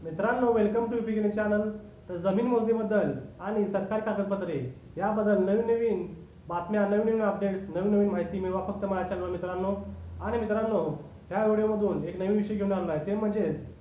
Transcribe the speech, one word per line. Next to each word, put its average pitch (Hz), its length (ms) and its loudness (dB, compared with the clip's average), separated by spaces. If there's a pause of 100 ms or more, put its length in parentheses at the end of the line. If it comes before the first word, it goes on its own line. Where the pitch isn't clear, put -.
मित्रांनो, 233 460 0
welcome 220 380 4
to 233 140 0
पीके 208 240 0
channel. 208 340 2 (460)
तर 180 80 -6
जमीन 190 300 2
मोजणीबद्दल 214 640 2 (340)
आणि 208 280 0
सरकारी 196 300 -2
कागदपत्रे 196 560 -2 (400)
याबद्दल 208 460 2
नवीन 208 240 2
नवीन 226 380 2 (420)
बातम्या, 175 400 0
नवीन 208 200 2
नवीन 226 140 2
अपडेट्स, 196 480 0
नवीन 190 240 0
नवीन 202 160 6
माहिती 175 300 -2
मिळवा 185 280 -2
फक्त 196 180 -4
माझ्या 185 220 -2
चॅनलवर 180 220 -4
मित्रांनो. 180 440 -2 (500)
आणि 226 160 -2
मित्रांनो, 220 400 0 (500)
ह्या 196 160 0
व्हिडिओमधून 208 580 2
एक 180 140 -6
नवीन 196 200 2
विषय 208 180 0
घेऊन 196 160 0
आलो 170 200 0
आहे, 151 140 -2
ते 202 100 0
म्हणजेच 196 420 0 (240)